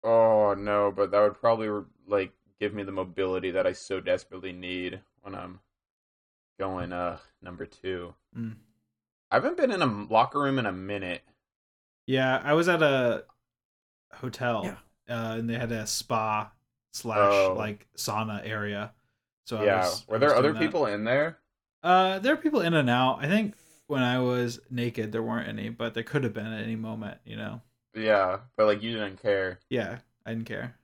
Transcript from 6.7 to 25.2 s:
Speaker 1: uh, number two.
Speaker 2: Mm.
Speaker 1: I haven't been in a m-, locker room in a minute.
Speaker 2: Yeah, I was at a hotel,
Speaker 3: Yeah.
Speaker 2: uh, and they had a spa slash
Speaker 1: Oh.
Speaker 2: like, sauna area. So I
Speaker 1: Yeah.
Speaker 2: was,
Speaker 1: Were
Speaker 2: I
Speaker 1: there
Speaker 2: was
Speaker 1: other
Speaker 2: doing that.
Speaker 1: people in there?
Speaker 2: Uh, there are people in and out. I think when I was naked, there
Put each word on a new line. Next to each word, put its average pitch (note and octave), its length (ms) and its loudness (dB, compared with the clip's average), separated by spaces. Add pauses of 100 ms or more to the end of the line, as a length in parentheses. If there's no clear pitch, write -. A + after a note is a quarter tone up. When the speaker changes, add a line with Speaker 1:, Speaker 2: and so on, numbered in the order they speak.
Speaker 1:
uh, F2 240 -4 (240)
number F2 240 -12
two. F2 480 -8 (240)
Speaker 2:
Mm. A2 180 -8 (760)
Speaker 1:
I G#2 40 2
haven't E4+ 220 2
been C4+ 140 2
in F#3 100 0
a D#3 40 4
m-, G#2 240 -4
locker A#2+ 300 4
room C3+ 200 0
in A#2 80 -2
a F#2+ 40 -2
minute. F#2 520 -6 (840)
Speaker 2:
Yeah, C3 360 2
I D3 100 2
was E3+ 160 4
at E3+ 140 4
a C3 420 2 (880)
hotel, A#2 500 -4
Speaker 3:
Yeah. G2 120 -8 (400)
Speaker 2:
uh, A2+ 220 -4
and A#2 120 -4
they A#2 60 -2
had A#2 160 -4
a A2 160 -4
spa G#2+ 640 -2 (420)
slash G#2 400 4
Speaker 1:
Oh. F#2+ 240 4
Speaker 2:
like, G#2+ 300 -6 (100)
sauna G#2+ 500 -4
area. G#2 460 -6 (520)
So A#2 120 -6
I G#2+ 80 0
Speaker 1:
Yeah. G2 160 4
Speaker 2:
was, F2+ 260 -2
Speaker 1:
Were A2 80 -4
Speaker 2:
I A2+ 40 0
Speaker 1:
there D3 100 6
Speaker 2:
was A#2+ 80 6
Speaker 1:
other C3+ 120 4
Speaker 2:
doing D#3 120 -2
that. D#3 60 2
Speaker 1:
people D#3 180 0
in G#2 180 -4
there? C#3+ 360 0 (440)
Speaker 2:
Uh, F#3 360 4
there B3+ 140 2
are D4+ 40 0
people D4+ 240 0
in E3+ 120 2
and C#3+ 160 4
out. B2+ 320 2
I C#3 60 -2
think G#3 280 0 (320)
when C3+ 160 0
I B2 160 0
was B2 400 0 (100)
naked, A#2+ 420 -4
there A2+ 120 -2